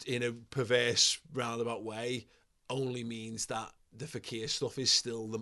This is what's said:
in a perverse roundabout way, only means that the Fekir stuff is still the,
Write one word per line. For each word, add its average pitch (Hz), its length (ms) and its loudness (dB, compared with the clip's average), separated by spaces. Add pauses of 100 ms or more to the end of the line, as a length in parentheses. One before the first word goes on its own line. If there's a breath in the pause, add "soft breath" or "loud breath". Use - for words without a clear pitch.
in 123 160 0
a 120 80 2
perverse 120 880 4 (140)
roundabout 117 500 -2
way, 113 440 -4 (420 soft breath)
only 127 340 -2
means 113 440 -6
that 113 240 -4 (260)
the 117 80 -6
Fekir 110 440 -6
stuff - 280 -2
is 127 140 4
still 117 360 2
the, 110 140 -4